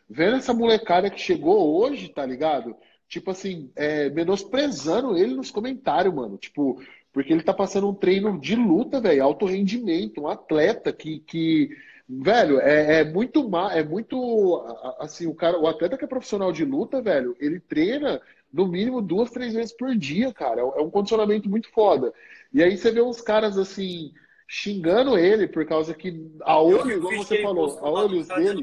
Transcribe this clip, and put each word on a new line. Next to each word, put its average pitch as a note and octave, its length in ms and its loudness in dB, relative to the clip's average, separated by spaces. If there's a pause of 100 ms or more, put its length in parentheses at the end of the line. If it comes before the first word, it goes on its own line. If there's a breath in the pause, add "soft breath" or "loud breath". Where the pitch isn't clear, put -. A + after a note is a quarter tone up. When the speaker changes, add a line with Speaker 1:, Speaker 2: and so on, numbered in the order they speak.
Speaker 1:
vendo E3+ 280 2
essa B3+ 160 -2
molecada A3 560 2
que G3 100 -12
chegou E3 580 2
hoje, A3+ 300 0
tá C#3+ 180 -8
ligado? B2+ 500 -4 (340 soft breath)
Tipo - 200 -10
assim, F#3 460 -8
é, D3 340 -2
menosprezando G3 1080 -2
ele A#3+ 180 2
nos C4 160 -8
comentários, F#3+ 640 -2
mano, G#2+ 220 -8
tipo, - 440 -4 (300 loud breath)
porque C#3 220 -2
ele E3+ 100 2
tá F#3+ 100 0
passando G3 360 -2
um G3+ 40 -2
treino G3 460 0
de C#3+ 160 -4
luta, A#3 460 2
velho, D#3+ 200 4
alto F#3 240 2
rendimento, F#3+ 760 -2
um D3 80 -6
atleta D#3+ 640 0
que, D#3 260 -12
que, D#3+ 580 0 (300 loud breath)
velho, C#3+ 540 4
é, D3+ 400 6
é - 20 6
muito A3+ 440 0
ma-, F#3 280 -2
é D#3 80 2
muito, G#3+ 720 0 (100)
a-, A#2 60 -12
a-, B2+ 340 -10
assim, E3 220 -10
o D3 80 -4
cara, E3+ 240 0
o D#3 80 2
atleta F3 300 -2
que D4 80 -8
é - 20 -6
profissional G3+ 460 -4
de D#3+ 100 -4
luta, F#3+ 380 -2
velho, C3+ 360 0
ele D3+ 220 -4
treina G3 640 -2 (300 soft breath)
no F#3 160 0
mínimo A3 320 -2
duas, G3+ 300 0
três B3 240 -8
vezes A3+ 180 -4
por B3+ 240 -4
dia, F#3+ 380 -2
cara. B2 280 -2
É C3+ 200 -2
um D#3+ 80 -2
condicionamento G#3 580 0
muito G#3+ 220 -2
foda. D3+ 420 4 (400 loud breath)
E D3 120 4
aí F#3+ 120 4
você A3+ 140 0
vê A3 100 2
uns A#3+ 220 0
caras, G#3+ 380 0
assim, F3+ 520 -6 (360 soft breath)
xingando G3+ 720 0
ele F#3+ 280 4
por D#3 200 -2
causa D#3+ 260 -2
que F#3 160 -10 (320)
a D#3+ 120 2
Speaker 2:
Eu D#3 80 6
Speaker 1:
olho, F#3 220 6
Speaker 2:
vi B3+ 100 -2
o G3 40 -2
Speaker 1:
igual F3 140 -4
Speaker 2:
vídeo G#3 120 -4
Speaker 1:
você - 40 -14
Speaker 2:
que G#3+ 140 0
ele - 20 -2
Speaker 1:
falou, F3+ 240 0
Speaker 2:
postou C#3+ 200 -8
Speaker 1:
a D3+ 40 0
Speaker 2:
lá G3+ 160 2
do G3 80 -4
Speaker 1:
olhos D#3+ 120 -4
Speaker 2:
cara F3 140 -2
dando G3+ 220 0